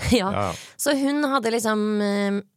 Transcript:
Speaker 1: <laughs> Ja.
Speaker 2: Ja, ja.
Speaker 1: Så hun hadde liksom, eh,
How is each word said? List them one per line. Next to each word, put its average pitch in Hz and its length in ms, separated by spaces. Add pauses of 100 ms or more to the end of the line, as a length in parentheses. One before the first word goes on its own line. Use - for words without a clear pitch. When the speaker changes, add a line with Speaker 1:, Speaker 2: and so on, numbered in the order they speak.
Speaker 1:
<laughs> - 60
Ja. - 200
Speaker 2:
Ja, - 0
ja. 95 220 (240)
Speaker 1:
Så 294 180
hun 277 280
hadde 262 280
liksom, 214 500
eh, 202 400 (160)